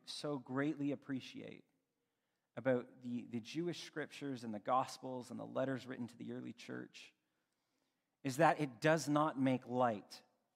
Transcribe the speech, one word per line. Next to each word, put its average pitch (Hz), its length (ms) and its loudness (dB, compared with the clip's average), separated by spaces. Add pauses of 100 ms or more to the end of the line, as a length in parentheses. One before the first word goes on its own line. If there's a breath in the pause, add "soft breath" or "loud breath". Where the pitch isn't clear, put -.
so 147 340 -4
greatly 139 540 0
appreciate - 720 -8 (920)
about 123 300 2 (160)
the, 120 300 -4
the 117 80 -2
Jewish 160 420 -4
scriptures 139 640 -6
and 113 100 -4
the 104 60 -6
Gospels 131 720 0
and 110 100 -8
the 110 40 -8
letters 123 420 -2
written 123 200 -6
to - 120 -16
the 117 140 -8
early 123 200 -8
church - 600 -12 (1120)
is 127 140 -2
that 160 220 8
it 127 200 -2
does 156 280 6
not 147 320 4
make 131 280 4
light 120 520 0 (360)